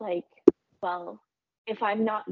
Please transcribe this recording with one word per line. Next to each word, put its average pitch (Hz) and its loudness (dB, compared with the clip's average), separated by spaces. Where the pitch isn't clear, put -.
like, 180 0
"Well, 180 -4
if 220 -2
I'm 220 4
not 214 0